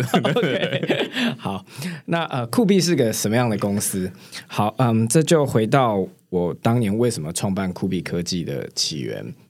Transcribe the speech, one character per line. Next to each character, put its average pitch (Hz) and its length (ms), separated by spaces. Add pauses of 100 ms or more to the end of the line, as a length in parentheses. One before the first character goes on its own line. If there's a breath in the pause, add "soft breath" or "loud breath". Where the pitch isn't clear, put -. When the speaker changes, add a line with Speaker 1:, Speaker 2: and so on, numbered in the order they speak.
(120)
Speaker 1:
<laughs> 220 100
对， 135 120
对， 240 80
对。 131 380
Speaker 2:
OK， - 580
好， 98 280 (420 loud breath)
那， 170 180
呃， 123 220
酷 240 180
币 190 160
是 170 160
个 113 160
什 104 180
么 113 60
样 123 120
的 104 100
公 101 200
司？ 92 320 (360 loud breath)
好， 107 300
嗯， 113 300
这 160 160
就 156 220
回 117 200
到 113 400 (240)
我 87 260
当 117 220
年 104 200
为 120 120
什 95 140
么 80 80
创 95 240
办 95 160
酷 95 160
币 87 140
科 85 200
技 87 220
的 67 320
起 - 260
源， 55 320 (160)